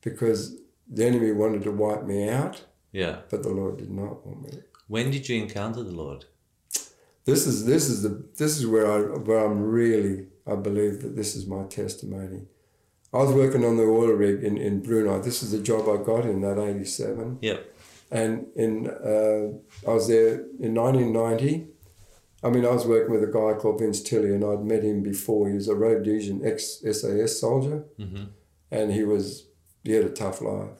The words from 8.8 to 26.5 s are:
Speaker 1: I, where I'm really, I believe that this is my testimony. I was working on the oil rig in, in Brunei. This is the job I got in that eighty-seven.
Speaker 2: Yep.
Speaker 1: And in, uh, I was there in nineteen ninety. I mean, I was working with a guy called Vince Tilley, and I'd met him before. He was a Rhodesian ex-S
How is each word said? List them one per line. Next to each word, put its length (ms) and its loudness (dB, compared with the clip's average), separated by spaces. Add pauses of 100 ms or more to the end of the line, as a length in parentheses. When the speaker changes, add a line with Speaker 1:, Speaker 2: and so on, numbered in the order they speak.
Speaker 1:
I, 100 2 (180)
where 280 2
I'm 160 2
really, 680 2 (180)
I 100 -2
believe 460 0
that 160 -8
this 180 -6
is 100 -8
my 200 -6
testimony. 800 -10 (680)
I 40 2
was 180 4
working 300 4
on 100 4
the 80 4
oil 300 6
rig 300 2
in, 140 0
in 240 -2
Brunei. 380 2
This 240 -4
is 80 -6
the 80 0
job 300 0
I 120 2
got 240 0
in 160 0
that 160 0
eighty-seven. 840 -4
Speaker 2:
Yep. 320 -6 (380)
Speaker 1:
And 440 -2
in, 320 0
uh, 1000 -2
I 40 2
was 140 2
there 380 6 (140)
in 140 -2
nineteen 400 4
ninety. 540 0 (760)
I 60 2
mean, 160 4
I 60 4
was 140 2
working 280 4
with 100 4
a 80 0
guy 280 2
called 200 0
Vince 220 -2
Tilley, 320 2
and 120 2
I'd 180 0
met 200 2
him 200 0
before. 460 0
He 60 -2
was 120 -2
a 80 2
Rhodesian 680 0
ex-S 580 -4